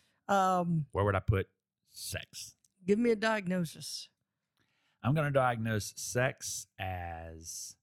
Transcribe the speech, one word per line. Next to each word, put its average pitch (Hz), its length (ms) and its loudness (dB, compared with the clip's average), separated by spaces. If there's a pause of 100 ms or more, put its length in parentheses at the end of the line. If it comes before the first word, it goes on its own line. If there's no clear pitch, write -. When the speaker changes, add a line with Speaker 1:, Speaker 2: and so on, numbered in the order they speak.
(280)
Speaker 1:
Um, 180 640 4
Speaker 2:
Where 95 120 2
would 101 120 4
I 95 40 2
put 95 300 2 (400)
sex? - 680 -12 (300)
Speaker 1:
Give 208 140 4
me 240 120 4
a 226 40 2
diagnosis. 185 920 -2 (920)
Speaker 2:
I'm 120 140 2
gonna 147 160 0
diagnose 117 680 2
sex - 680 -4 (120)
as 82 1040 -8